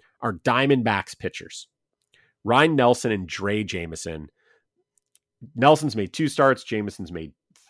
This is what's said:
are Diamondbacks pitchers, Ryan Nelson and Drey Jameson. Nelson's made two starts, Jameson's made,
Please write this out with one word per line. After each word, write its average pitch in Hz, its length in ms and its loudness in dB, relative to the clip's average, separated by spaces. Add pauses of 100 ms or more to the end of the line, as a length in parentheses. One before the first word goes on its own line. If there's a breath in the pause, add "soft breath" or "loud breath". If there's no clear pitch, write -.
(200)
are 113 120 -4
Diamondbacks 120 840 0
pitchers, - 500 -12 (760)
Ryan 143 320 4
Nelson 123 360 2
and 95 160 -4
Drey 101 380 -4
Jameson. 82 640 -10 (1300)
Nelson's 147 420 4
made 101 180 -6
two 156 140 -2
starts, 135 360 2
Jameson's 104 480 -8
made, 80 200 -12 (360)